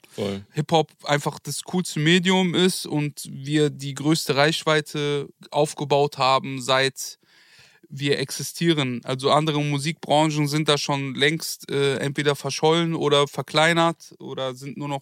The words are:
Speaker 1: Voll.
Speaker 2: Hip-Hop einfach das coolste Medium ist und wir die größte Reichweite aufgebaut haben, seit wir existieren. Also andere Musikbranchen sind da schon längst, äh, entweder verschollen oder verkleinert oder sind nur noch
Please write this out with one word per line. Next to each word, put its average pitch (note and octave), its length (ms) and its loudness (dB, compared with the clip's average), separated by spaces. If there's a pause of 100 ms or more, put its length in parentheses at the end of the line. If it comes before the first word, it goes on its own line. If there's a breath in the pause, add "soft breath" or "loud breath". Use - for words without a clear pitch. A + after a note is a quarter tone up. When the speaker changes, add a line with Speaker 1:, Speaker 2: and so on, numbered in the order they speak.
Speaker 1:
Voll. G2 340 -6 (100)
Speaker 2:
Hip-Hop D#3 380 0 (120)
einfach D3 340 -2
das - 260 -10
coolste - 360 -4
Medium F3+ 560 4
ist F3+ 320 2
und D3 440 -4
wir D3 380 0
die C3+ 240 -8
größte C#3+ 420 0
Reichweite D3 920 0 (220)
aufgebaut D3 680 0
haben, C3+ 420 0
seit C3 600 -2 (720 soft breath)
wir C#3+ 280 0
existieren. C#3 840 -2
Also C3 280 -2
andere D3 320 2
Musikbranchen D3 840 0
sind D3+ 220 0
da D3 80 4
schon C#3 380 -4
längst, D3+ 560 -2
äh, C#3 260 0
entweder C#3+ 380 0
verschollen E3 580 0
oder C#3+ 340 2
verkleinert C3+ 920 0
oder C3 340 -6
sind C3 240 -12
nur D3 120 -6
noch C#3 120 -4